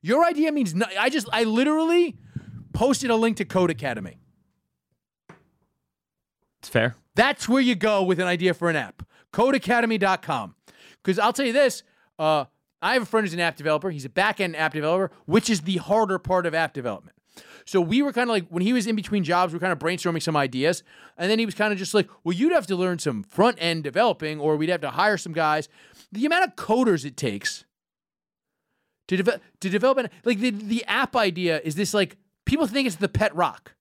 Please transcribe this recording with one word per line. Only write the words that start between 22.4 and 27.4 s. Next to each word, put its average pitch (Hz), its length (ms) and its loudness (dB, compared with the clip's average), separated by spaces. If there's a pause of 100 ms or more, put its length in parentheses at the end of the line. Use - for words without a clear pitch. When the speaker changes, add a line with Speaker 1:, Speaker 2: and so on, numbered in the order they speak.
Speaker 1:
have 269 140 2
to 190 80 -4
learn 180 240 -2
some 113 240 -4
front-end 170 600 0
developing, 156 560 -2
or 151 180 2
we'd 156 120 0
have 175 120 -2
to 143 100 -6
hire 185 260 2
some 175 140 -10
guys." 156 380 0 (420)
The 220 140 -2
amount 339 200 2
of - 100 -10
coders 214 500 2
it 139 120 -12
takes - 480 -6 (1400)